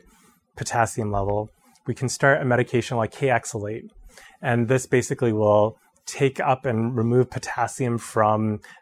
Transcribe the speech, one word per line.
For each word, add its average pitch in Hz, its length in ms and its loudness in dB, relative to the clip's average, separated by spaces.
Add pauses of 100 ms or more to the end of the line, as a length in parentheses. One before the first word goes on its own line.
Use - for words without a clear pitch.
(560)
potassium 110 560 -2
level, 101 380 -4 (360)
we 123 80 -4
can 127 140 -6
start 143 340 2
a 151 40 -4
medication 123 500 0
like 110 180 -2
Kayexalate. 117 760 -4 (520)
And 120 280 0
this 131 180 0
basically 123 460 0
will 107 440 4 (300)
take 135 320 -2
up 135 260 0
and 117 320 0
remove 120 320 2
potassium 120 720 -4
from, 107 600 0 (220)